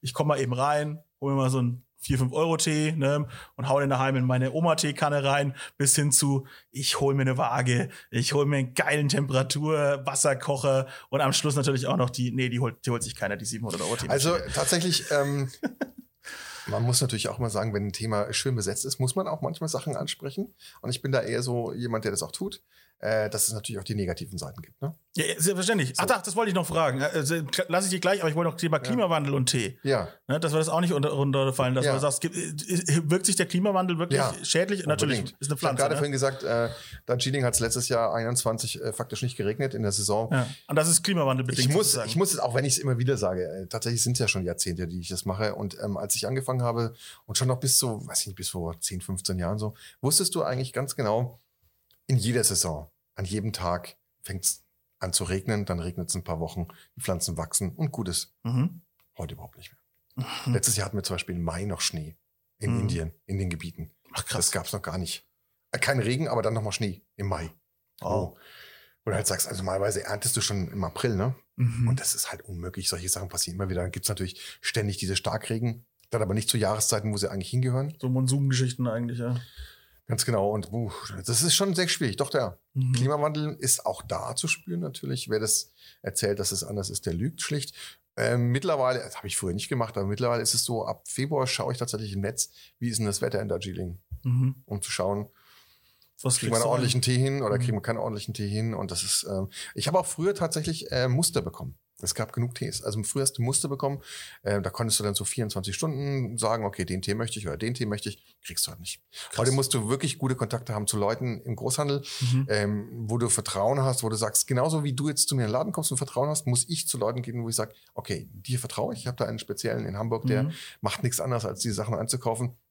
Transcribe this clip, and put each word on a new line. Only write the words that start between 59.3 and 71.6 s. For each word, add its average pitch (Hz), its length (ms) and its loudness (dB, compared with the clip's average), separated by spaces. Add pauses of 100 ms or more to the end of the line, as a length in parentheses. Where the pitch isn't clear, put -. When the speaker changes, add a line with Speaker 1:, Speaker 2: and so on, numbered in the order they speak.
Speaker 2:
überhaupt - 240 -16
nicht - 140 -20
mehr. - 540 -10 (200)
Speaker 1:
Mhm. 123 80 2
Speaker 2:
Letztes - 220 2
Jahr 101 100 0
hatten 107 100 -4
wir 95 60 -2
zum 95 120 -2
Beispiel 87 220 -6
im 87 60 -2
Mai 82 220 -2
noch 98 160 -4
Schnee 78 360 -4 (420)
in 107 140 0
Speaker 1:
Mhm. 117 80 2
Speaker 2:
Indien, 85 320 0 (140)
in 98 120 -2
den 92 120 0
Gebieten. 82 400 -8 (220)
Speaker 1:
Ach, - 120 -4
krass. 87 220 0
Speaker 2:
Das - 60 2
gab's 90 200 -2
noch 95 100 -4
gar - 160 -6
nicht. - 300 -6 (440)
Äh, - 60 -2
kein 139 200 4
Regen, 127 300 0
aber 117 140 2
dann 110 120 2
nochmal 107 180 -2
Schnee 101 300 -2 (140)
im 98 100 -6
Mai. 82 260 -4 (480)
Speaker 1:
Wow. 95 340 0
Speaker 2:
Oh. - 40 -20 (680)
Wo 110 60 0
du 92 60 2
halt 98 100 0
sagst, 92 220 0
also 92 140 -6
normalerweise 98 420 0
erntest 107 320 -2
du 113 40 2
schon 98 280 0
im 98 140 -4
April, 107 340 0
ne? 117 180 2 (220)
Speaker 1:
Mhm. 117 320 2